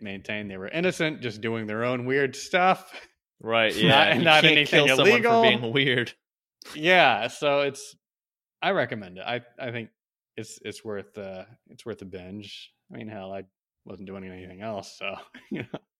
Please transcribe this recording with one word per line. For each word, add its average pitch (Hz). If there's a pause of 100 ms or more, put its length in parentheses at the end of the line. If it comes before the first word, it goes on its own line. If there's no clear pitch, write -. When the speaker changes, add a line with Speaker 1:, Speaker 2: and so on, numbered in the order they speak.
Speaker 1:
maintained 104
they 95
were 95
innocent, 165
just 107
doing 113
their 110
own 123
weird 135
stuff. 185 (480)
Speaker 2:
Right, 110
Speaker 1:
<laughs> -
Not, -
Speaker 2:
yeah. 151
You -
Speaker 1:
not 156
Speaker 2:
can't 160
Speaker 1:
anything 147
Speaker 2:
kill -
someone 131
Speaker 1:
illegal. 226
Speaker 2:
for 123
being 117
weird. 123 (600)
Speaker 1:
Yeah, 151
so 143
it's, 143 (640)
I 170
recommend 113
it. 92
I, 123 (180)
I 127
think 113 (460)
it's, -
it's 107
worth, 101
uh, 95 (260)
it's 131
worth 107
a -
binge. 95 (200)
I 123
mean, 113
hell, 98
I 98 (400)
wasn't 98
doing 95
anything 92
else, 104
so, - (180)
<laughs> -
you 165
know. - (220)